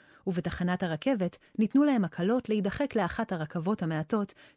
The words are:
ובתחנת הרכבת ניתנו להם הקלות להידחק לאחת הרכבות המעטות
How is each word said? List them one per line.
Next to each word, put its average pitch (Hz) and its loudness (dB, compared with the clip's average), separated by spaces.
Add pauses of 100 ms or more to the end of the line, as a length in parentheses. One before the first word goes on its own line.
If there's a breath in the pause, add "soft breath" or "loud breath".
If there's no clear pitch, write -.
(280 soft breath)
ובתחנת 180 -2
הרכבת 180 -2 (220 soft breath)
ניתנו 247 4
להם 254 4
הקלות 214 -2
להידחק 214 0
לאחת 214 -2
הרכבות 175 -2
המעטות 165 -2 (240 loud breath)